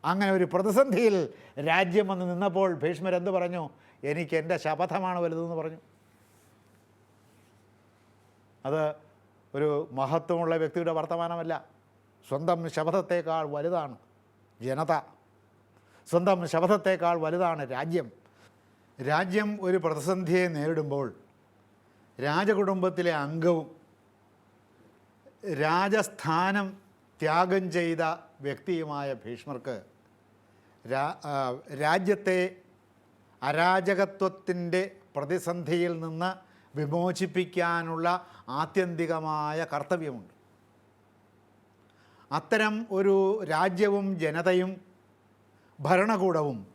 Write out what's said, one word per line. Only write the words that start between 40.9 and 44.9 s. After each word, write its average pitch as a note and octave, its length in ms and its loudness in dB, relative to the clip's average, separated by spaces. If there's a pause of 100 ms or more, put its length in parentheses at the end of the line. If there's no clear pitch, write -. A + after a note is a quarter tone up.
അത്തരം G#3+ 360 0 (240)
ഒരു G3 180 4 (360)
രാജ്യവും G3 540 2 (160)
ജനതയും F3+ 480 2 (1160)